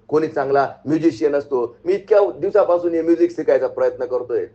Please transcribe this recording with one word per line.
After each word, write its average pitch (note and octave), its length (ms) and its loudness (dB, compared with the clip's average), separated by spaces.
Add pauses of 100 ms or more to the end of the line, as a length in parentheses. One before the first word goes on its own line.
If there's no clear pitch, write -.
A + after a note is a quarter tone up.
कोणी D#3 180 0
चांगला C#3 480 0 (120)
म्युझिशियन D3+ 480 0
असतो. C3 500 -2
मी F3 80 0
इतक्या G3+ 260 2 (200)
दिवसापासून F3 540 0
हे E3 100 0
म्युझिक E3+ 280 2
शिकायचा C3 360 0
प्रयत्न B2 380 -2
करतोय, A#2+ 500 -4